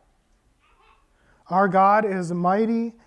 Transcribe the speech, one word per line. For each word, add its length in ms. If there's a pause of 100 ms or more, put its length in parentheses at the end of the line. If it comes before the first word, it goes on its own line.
(1500)
Our 180
God 380
is 260
mighty 640 (120)